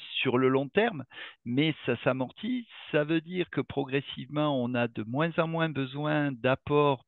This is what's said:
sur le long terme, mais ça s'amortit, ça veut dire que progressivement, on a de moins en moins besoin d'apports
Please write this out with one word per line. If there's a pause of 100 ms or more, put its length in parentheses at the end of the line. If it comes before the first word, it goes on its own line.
(200)
sur
le
long
terme, (400)
mais (120)
ça
s'amortit, (240)
ça
veut
dire
que
progressivement,
on
a
de
moins
en
moins
besoin
d'apports